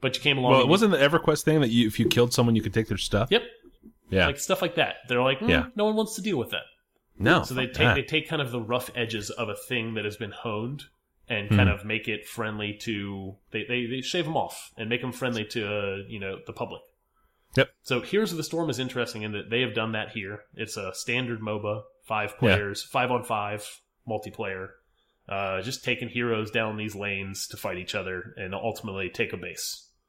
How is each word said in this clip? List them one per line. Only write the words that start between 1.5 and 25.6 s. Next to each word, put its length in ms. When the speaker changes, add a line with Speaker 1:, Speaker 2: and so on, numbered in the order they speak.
Speaker 2:
that 80
you, 180
if 120
you 80
killed 260
someone, 220
you 80
could 100
take 140
their 100
stuff? 340
Speaker 1:
Yep. 120
Speaker 2:
Yeah. 180
Speaker 1:
Like, 120
stuff 220
like 140
that. 200
They're 140
like, 180
"Hmm, 100
Speaker 2:
Yeah. 160
Speaker 1:
no 100
one 100
wants 200
to 60
deal 160
with 120
that." 140
Speaker 2:
No, 260
Speaker 1:
So 100
they 140
Speaker 2:
fuck 80
Speaker 1:
take, 120
Speaker 2:
that. 80
Speaker 1:
they 80
take 240
kind 140
of 100
the 80
rough 360
edges 340
of 180
a 80
thing 380
that 100
has 140
been 140
honed 520
and 180
Speaker 2:
Hmm. 80
Speaker 1:
kind 140
of 160
make 240
it 180
friendly 540
to, 540
they, 120
they, 220
they 160
shave 260
'em 80
off 420
and 120
make 120
'em 120
friendly 320
to, 200
uh, 320
you 100
know, 260
the 80
public. 280
Speaker 2:
Yep. 140
Speaker 1:
So 180
Heroes 300
of 60
the 60
Storm 260
is 100
interesting 420
in 100
that 180
they 120
have 140
done 180
that 180
here. 300
It's 200
a 180
standard 460
moba, 440
five 280
Speaker 2:
Yeah. 60
Speaker 1:
players, 280
five 280
on 120
five, 560
multiplayer. 640
Uh, 320